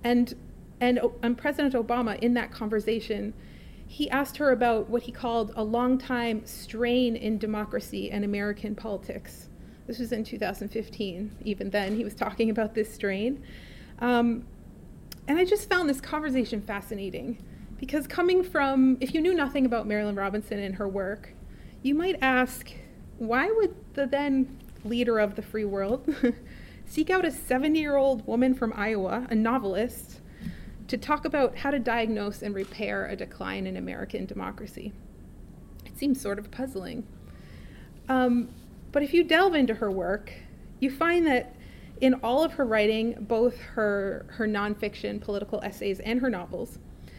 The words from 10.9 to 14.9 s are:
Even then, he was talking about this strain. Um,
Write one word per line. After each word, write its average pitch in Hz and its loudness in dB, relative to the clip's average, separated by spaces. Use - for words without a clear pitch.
Even 196 -2
then, 202 0
he 233 0
was 208 -8
talking 226 0
about 214 0
this 220 -2
strain. 208 -2
Um, 240 4